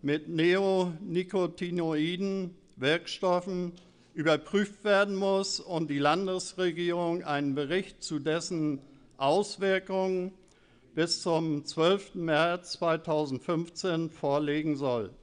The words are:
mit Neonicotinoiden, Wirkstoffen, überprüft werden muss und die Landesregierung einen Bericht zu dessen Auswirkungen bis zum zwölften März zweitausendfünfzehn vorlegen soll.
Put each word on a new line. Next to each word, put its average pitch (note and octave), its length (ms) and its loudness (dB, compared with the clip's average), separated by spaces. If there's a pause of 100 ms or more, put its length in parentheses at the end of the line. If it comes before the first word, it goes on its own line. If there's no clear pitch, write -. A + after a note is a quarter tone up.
mit D3+ 280 -2
Neonicotinoiden, F3+ 2250 0 (200)
Wirkstoffen, F3 960 0 (400)
überprüft E3 720 0
werden G3+ 300 4
muss G3 460 0
und E3 300 -4
die C#3+ 80 0
Landesregierung F3 1300 0
einen C#3+ 300 -2
Bericht D3 480 -4
zu D#3 160 -4
dessen D#3 600 -2 (380)
Auswirkungen F#3+ 1120 0 (600)
bis E3 260 0
zum D#3+ 460 0
zwölften F#3 580 0
März E3 480 0
zweitausendfünfzehn E3 1400 -2
vorlegen D3+ 680 0
soll. B2 340 -2 (120)